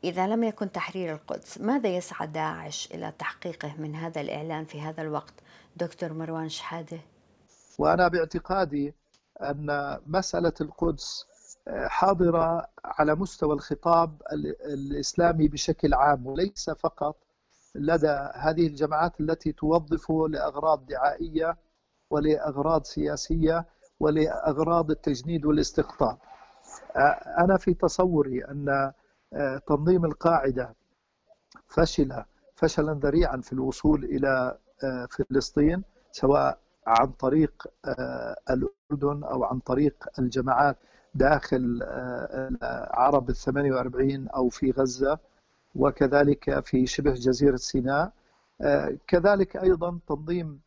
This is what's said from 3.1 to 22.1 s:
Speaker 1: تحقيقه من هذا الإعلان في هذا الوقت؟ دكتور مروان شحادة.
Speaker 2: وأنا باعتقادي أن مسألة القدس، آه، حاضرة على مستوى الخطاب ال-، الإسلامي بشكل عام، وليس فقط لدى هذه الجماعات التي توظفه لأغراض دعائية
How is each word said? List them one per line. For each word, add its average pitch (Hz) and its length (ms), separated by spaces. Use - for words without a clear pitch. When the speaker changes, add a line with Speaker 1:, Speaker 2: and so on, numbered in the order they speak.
Speaker 1:
تحقيقه 160 600
من 151 160
هذا 160 260
الإعلان 156 440
في 156 160
هذا 156 220
الوقت؟ 151 320
دكتور 165 360
مروان 160 360
شحادة. 160 500
Speaker 2:
وأنا 170 300
باعتقادي 165 840
أن 143 680
مسألة 170 540
القدس، - 680
آه، 131 200
حاضرة 170 800
على 151 300
مستوى 160 400
الخطاب 165 680
ال-، 147 240
الإسلامي 143 760
بشكل 147 460
عام، 135 320
وليس 165 440
فقط 156 460
لدى 147 600
هذه 156 320
الجماعات 151 540
التي 156 320
توظفه 160 760
لأغراض 147 580
دعائية 156 680